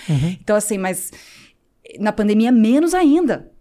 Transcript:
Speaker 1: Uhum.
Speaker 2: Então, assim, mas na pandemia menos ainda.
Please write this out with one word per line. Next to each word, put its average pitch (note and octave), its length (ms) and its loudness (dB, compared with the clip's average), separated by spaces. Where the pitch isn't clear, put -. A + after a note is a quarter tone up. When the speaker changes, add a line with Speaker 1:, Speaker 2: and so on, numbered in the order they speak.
Speaker 1:
Uhum. D#3+ 320 -2
Speaker 2:
Então, G#3+ 160 -2
assim, G#3 220 -4
mas F#3+ 340 -8
na G#3 100 -2
pandemia G#3+ 400 0
menos B3+ 420 2
ainda. D#4 680 0